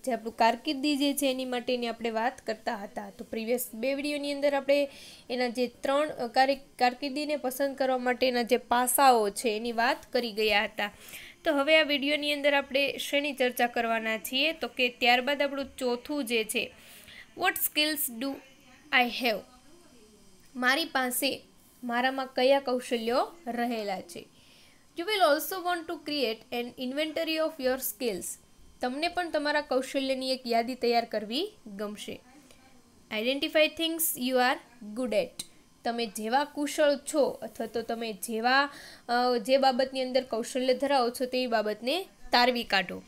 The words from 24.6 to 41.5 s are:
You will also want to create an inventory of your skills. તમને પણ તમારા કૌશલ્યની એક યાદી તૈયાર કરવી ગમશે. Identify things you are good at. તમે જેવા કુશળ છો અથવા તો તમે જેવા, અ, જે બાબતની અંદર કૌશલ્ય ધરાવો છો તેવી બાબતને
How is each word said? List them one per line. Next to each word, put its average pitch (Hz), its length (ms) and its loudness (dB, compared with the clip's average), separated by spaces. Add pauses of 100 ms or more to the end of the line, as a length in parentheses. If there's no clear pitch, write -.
You 339 100 -4
will 415 140 2
also 311 340 2 (120)
want 349 240 -4
to 320 180 -10
create 240 540 -4
an 247 260 -8
inventory 311 480 -4
of 311 280 -2
your 254 120 2
skills. 220 480 -4 (560)
તમને 269 260 -2
પણ 349 240 -4
તમારા 294 300 0
કૌશલ્યની 262 680 -2
એક 254 160 -4
યાદી 233 280 0
તૈયાર 233 300 0
કરવી 226 480 -6 (240)
ગમશે. 208 440 -10 (960)
Identify 294 500 4 (120)
things 320 500 -2
you 262 60 0
are 247 220 4 (420)
good 240 140 -4
at. 180 160 2 (540)
તમે 233 220 -2
જેવા 226 380 0
કુશળ 285 520 2
છો - 460 0
અથવા 226 260 -8
તો 226 140 -4
તમે 226 320 -6
જેવા, 240 560 0 (400)
અ, 247 280 2
જે 254 200 4
બાબતની 262 440 2
અંદર 254 220 0
કૌશલ્ય 247 500 -2
ધરાવો 262 360 2
છો 247 160 -4
તેવી 254 220 -2
બાબતને 226 600 0 (240)